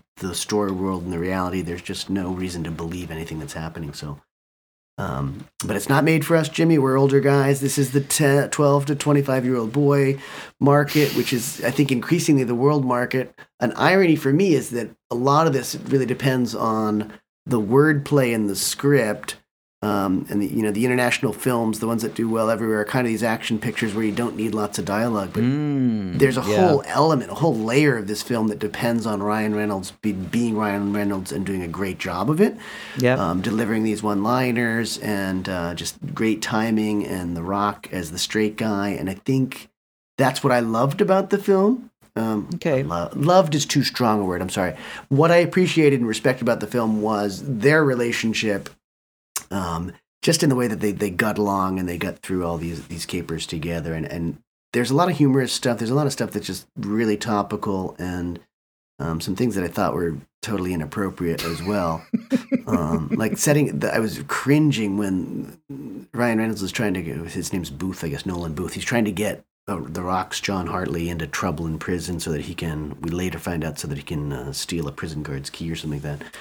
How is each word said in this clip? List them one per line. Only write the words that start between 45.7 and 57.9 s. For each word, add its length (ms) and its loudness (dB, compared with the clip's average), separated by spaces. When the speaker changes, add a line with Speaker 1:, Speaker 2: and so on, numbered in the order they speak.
Speaker 1:
and 100 0
respected 320 0
about 200 2
the 60 -6
film 360 0
was 420 0
their 400 4
relationship, 840 0
um, 420 -4
just 220 4
in 60 4
the 60 4
way 120 2
that 120 -4
they, 120 0
they 180 -2
got 280 -2
along 420 0
and 80 -2
they 100 -4
got 220 -6
through 260 -2
all 120 -2
these, 300 -6
these 180 -10
capers 400 -6
together. 480 -4
And, 180 -4
and 260 -6
there's 180 0
a 40 2
lot 140 4
of 80 -2
humorous 360 4
stuff. 240 -2
There's 140 -2
a 40 2
lot 120 2
of 60 0
stuff 180 -4
that's 160 -6
just 280 -8
really 420 0
topical 840 -2